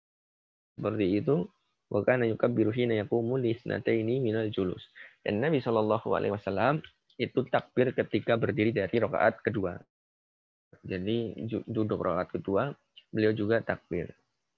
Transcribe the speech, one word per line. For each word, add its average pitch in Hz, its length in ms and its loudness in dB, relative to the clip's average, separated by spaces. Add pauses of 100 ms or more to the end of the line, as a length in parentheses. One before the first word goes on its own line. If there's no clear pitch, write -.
(800)
seperti 104 400 0
itu. 165 320 0 (400)
Wa 101 160 0
kana 127 160 4
yukabbiru 113 480 2
hina 120 240 0
yaqumu 117 400 0
li 120 240 0
isnataini 113 640 0
minal 110 240 0
julus. 95 400 -4 (320)
Dan 104 240 -2
Nabi 151 160 2
Shallallahu 110 560 0
Alaihi 101 240 0
Wasallam 110 400 0 (400)
itu 123 320 0
takbir 127 400 0
ketika 117 480 0
berdiri 110 320 2
dari 104 240 0
rakaat 107 480 2
kedua. 98 320 -2 (1120)
Jadi 104 480 -4 (160)
ju-, - 160 -6
duduk 107 400 -2
rakaat 90 240 -2
kedua, 107 400 0 (400)
beliau 110 240 2
juga 107 240 0
takbir. - 560 -6 (420)